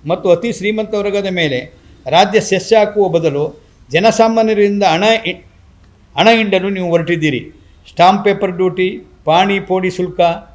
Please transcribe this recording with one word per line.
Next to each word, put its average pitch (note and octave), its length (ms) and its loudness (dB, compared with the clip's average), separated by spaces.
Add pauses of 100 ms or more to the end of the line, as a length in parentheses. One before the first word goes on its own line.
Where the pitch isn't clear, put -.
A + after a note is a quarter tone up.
ಮತ್ತು F#3 220 -2
ಅತಿ F3 240 0
ಶ್ರೀಮಂತ G#3+ 400 -6
ವರ್ಗದ G3+ 320 -4
ಮೇಲೆ D#3 480 -4 (360)
ರಾಜ್ಯ F#3+ 300 2
ಸೆಸ್ - 340 -2
ಹಾಕುವ G#3 360 2
ಬದಲು D#3+ 560 -2 (260)
ಜನಸಾಮಾನ್ಯರಿಂದ G#3+ 920 2
ಹಣ F3 200 2
ಇ-, G#3+ 380 -2 (760)
ಹಣ G3 100 4 (100)
ಹಿಂಡಲು G3 320 0
ನೀವು F#3 200 -4
ಹೊರಟಿದ್ದೀರಿ. D#3+ 600 -2 (380)
ಸ್ಟಾಂಪ್ G3 360 4
ಪೇಪರ್ G3+ 260 0
ಡ್ಯೂಟಿ, F#3 560 -4 (180)
ಪಾಣಿ G3 340 2
ಪೋಡಿ F#3 300 -2
ಶುಲ್ಕ F3+ 300 -6 (360)